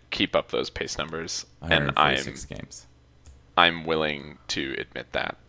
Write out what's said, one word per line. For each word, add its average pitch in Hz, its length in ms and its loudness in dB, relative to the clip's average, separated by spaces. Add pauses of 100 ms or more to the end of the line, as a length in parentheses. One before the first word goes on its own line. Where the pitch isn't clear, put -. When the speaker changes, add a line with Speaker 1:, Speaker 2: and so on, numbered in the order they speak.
(100)
Speaker 1:
keep - 260 0
up - 160 0
those - 180 0
pace - 260 -6
numbers, 80 480 -6 (160)
and 82 120 -2
I'm 80 80 6 (160)
Speaker 2:
Hundred - 0 -
forty-six 69 480 2
games. - 420 -14 (680)
Speaker 1:
I'm 85 280 6
willing 76 540 0 (100)
to 67 300 -4
admit - 340 -8
that. - 240 -2 (120)